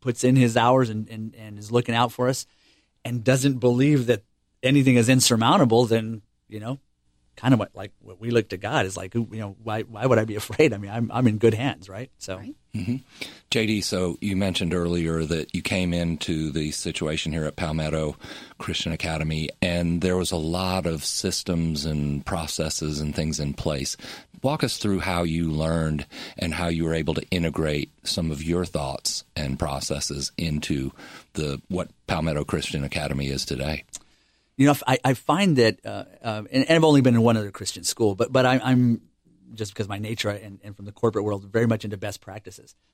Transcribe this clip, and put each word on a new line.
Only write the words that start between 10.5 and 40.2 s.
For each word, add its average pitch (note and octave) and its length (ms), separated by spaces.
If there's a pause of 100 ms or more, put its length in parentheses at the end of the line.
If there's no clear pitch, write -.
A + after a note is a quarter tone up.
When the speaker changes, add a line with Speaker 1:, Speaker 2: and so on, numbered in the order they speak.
Speaker 1:
I G2+ 60
mean, G2+ 140
I'm, A#2 200
I'm B2 140
in G#2+ 120
good A2 160
hands, A#2 340
right?" G#2 300
So. F#2+ 180
Speaker 2:
Right. G#3+ 180 (220)
Speaker 3:
Mm-hmm. G#2+ 200 (540)
J A2 160
D, G#2+ 140
so F2+ 400
you G2 160
mentioned F#2 380
earlier E2+ 500
that D#2 300
you F2 80
came F2+ 320
into E2 580
the D#2 180
situation D#2 640
here D#2 120
at D2+ 120
Palmetto D#2 600 (420)
Christian - 340
Academy, D#2 560 (120)
and F2 400
there F2+ 180
was F2 120
a F2+ 60
lot F2 500
of D#2+ 160
systems E2 840
and D2 380
processes D#2 760
and D2+ 160
things D#2 240
in D2 140
place. C#2+ 420 (460)
Walk C#3+ 200
us B2+ 140
through G2 240
how F2 240
you E2 260
learned D#2+ 560 (320)
and E2 160
how F2 140
you E2 160
were D#2+ 100
able D#2+ 200
to - 160
integrate D#2 600 (140)
some E2 260
of D2 120
your E2+ 220
thoughts - 600 (100)
and C#2 240
processes C#2 800
into D2+ 560 (400)
the, C#2+ 360
what F2+ 200 (180)
Palmetto D#2+ 380
Christian D2 400
Academy C#2 440
is C2+ 160
today. C#2+ 400 (720)
Speaker 1:
You C3+ 100
know, D3 80 (120)
I, C3 180
I C3+ 100
find E3 420
that, A2+ 280
uh, G2+ 200 (180)
uh, G#2+ 200 (100)
and, C3 160
and - 20
I've E3 140
only D3 160
been B2 140
in A2+ 80
one A2+ 140
other G#2 140
Christian - 320
school, G#2 320
but, A2+ 160
but B2+ 160
I, B2+ 160
I'm, B2 380 (540)
just G#2+ 180
because G2+ 160
my G2+ 100
nature G#2+ 300